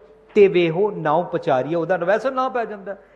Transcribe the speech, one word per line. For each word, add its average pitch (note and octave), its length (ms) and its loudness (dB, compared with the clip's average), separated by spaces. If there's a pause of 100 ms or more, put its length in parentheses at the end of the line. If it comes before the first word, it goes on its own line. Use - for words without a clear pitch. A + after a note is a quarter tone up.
(340)
"ਤੇ G3+ 140 8
ਵੇਹੋ F3 420 0
ਨਾਉ E3 320 0
ਪਚਾਰੀਆ", D#3 560 -2
ਉਹਦਾ E3+ 180 0
ਵੈਸਾ G#3 340 -2
ਨਾਂ C4 200 -4
ਪੈ B3 140 -4
ਜਾਂਦਾ, G3 320 -12 (200)